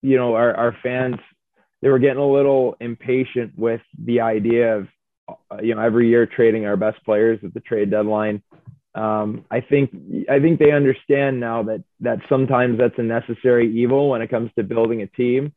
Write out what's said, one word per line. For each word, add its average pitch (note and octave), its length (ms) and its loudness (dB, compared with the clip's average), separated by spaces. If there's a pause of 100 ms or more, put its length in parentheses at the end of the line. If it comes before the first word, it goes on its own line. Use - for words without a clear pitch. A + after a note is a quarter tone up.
you C3+ 160 2
know, B2 180 0
our, A#2 180 2
our A#2 300 -2
fans, B2+ 320 -4 (640)
they C3+ 80 2
were C3 100 4
getting C3+ 220 2
a C#3+ 80 2
little C#3 500 2
impatient B2 800 -4
with A2+ 240 -2 (160)
the A#2 240 -2
idea A2+ 560 0
of, G2 100 -8 (420)
uh, - 320 -16
you A2+ 140 -2
know, A2 60 -6
every A#2 280 2
year A#2 160 4
trading A2+ 400 0
our G2+ 100 0
best G#2+ 300 -4
players A2 380 2
at F2+ 100 -14
the A#2 80 -10
trade G#2 280 -2
deadline. G#2+ 540 -2 (520)
Um, G#2+ 540 -4
I A#2+ 120 -2
think, C#3 300 0 (380)
I C#3 100 2
think D#3+ 200 2
they D3 120 6
understand C#3 680 0
now A2+ 240 -4
that, G#2+ 200 -6 (180)
that A#2 180 -2 (100)
sometimes B2+ 480 2
that's A#2+ 200 0
a A#2+ 60 -4
necessary A#2 760 0
evil C3+ 280 2
when A#2 120 -2
it A2 80 -8
comes A#2 280 -4
to A2+ 60 -2
building A2+ 380 -2
a G2 60 -8
team. B2+ 500 -2